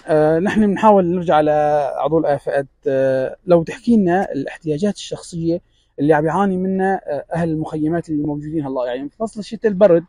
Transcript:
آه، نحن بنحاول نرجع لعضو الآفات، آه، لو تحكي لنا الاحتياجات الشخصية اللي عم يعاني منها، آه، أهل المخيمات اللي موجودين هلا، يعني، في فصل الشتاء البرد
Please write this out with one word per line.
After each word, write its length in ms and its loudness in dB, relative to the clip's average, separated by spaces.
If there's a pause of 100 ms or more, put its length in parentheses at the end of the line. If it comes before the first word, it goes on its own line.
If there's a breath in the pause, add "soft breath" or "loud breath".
آه، 320 2
نحن 280 2
بنحاول 380 4
نرجع 360 2
لعضو 800 0
الآفات، 480 -2 (200)
آه، 480 0 (100)
لو 180 4
تحكي 340 0
لنا 340 2
الاحتياجات 640 -4
الشخصية 680 -6 (380)
اللي 140 4
عم 120 2
يعاني 320 0
منها، 500 -2
آه، 260 -6
أهل 160 -2
المخيمات 600 -4
اللي 180 -2
موجودين 380 -6
هلا، 200 -6
يعني، 240 -6
في 80 -20
فصل 220 -8
الشتاء 320 -4
البرد 380 4